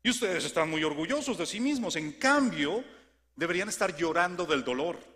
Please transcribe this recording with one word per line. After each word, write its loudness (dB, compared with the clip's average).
Y 2
ustedes 0
están 0
muy 0
orgullosos -2
de 0
sí -6
mismos. 0
En -4
cambio, 2
deberían -2
estar -2
llorando 0
del 2
dolor -2